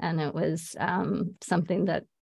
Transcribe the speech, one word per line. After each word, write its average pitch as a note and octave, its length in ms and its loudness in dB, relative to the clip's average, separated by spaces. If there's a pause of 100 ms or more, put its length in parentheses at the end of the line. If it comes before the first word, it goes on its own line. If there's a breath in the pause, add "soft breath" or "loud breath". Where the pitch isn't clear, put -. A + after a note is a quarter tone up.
And E3 200 0
it D3+ 140 0
was, D#3+ 440 -2
um, - 640 0
something F3+ 440 2
that - 180 0 (280)